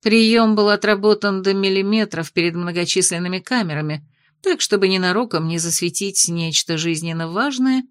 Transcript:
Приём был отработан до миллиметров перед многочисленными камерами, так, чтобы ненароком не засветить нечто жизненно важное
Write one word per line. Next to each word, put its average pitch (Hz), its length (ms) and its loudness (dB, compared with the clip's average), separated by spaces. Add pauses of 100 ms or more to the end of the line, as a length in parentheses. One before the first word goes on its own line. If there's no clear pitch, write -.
Приём 220 520 4
был 208 140 4
отработан 208 720 2
до 190 100 0
миллиметров 196 800 0
перед 170 220 -2
многочисленными 175 880 -2
камерами, 156 680 -4 (340)
так, 349 180 0
чтобы 196 280 2
ненароком 185 580 0
не 165 120 -2
засветить 175 680 -2
нечто 165 500 -2
жизненно 165 500 -4
важное 262 640 0